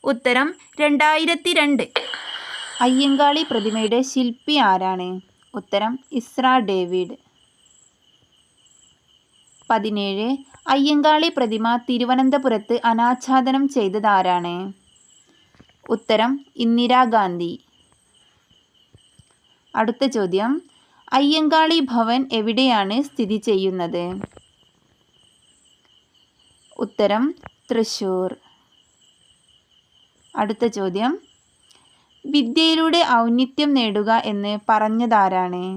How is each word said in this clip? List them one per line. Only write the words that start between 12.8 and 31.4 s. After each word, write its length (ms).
അനാച്ഛാദനം 720
ചെയ്തതാരാണ്? 800
ഉത്തരം 380
ഇന്ദിരാഗാന്ധി. 880
അടുത്ത 220
ചോദ്യം, 340
അയ്യങ്കാളി 600
ഭവൻ 320
എവിടെയാണ് 580
സ്ഥിതി 300
ചെയ്യുന്നത്? 580
ഉത്തരം 400
തൃശ്ശൂർ. 600
അടുത്ത 240
ചോദ്യം, 340